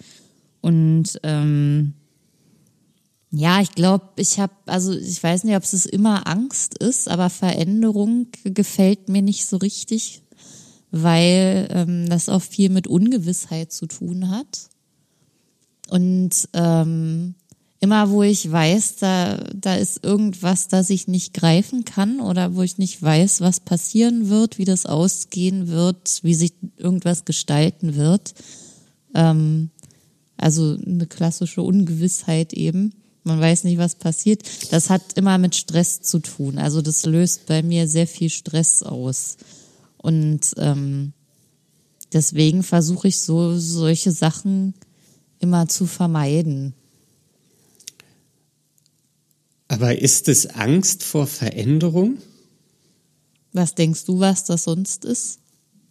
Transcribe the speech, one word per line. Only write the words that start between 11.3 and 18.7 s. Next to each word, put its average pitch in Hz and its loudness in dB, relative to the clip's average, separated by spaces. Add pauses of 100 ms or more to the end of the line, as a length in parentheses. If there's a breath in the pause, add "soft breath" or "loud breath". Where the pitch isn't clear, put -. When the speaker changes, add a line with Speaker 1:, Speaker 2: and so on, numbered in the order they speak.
Speaker 1:
ähm, 175 -2
das 170 0
auch 190 2
viel 196 2
mit 185 0
Ungewissheit 180 0
zu - -10
tun 185 -6
hat. 233 -8 (1200)
Und, 185 0
ähm, 165 0 (460)
immer 208 4
wo 202 4
ich 202 0
weiß, 170 2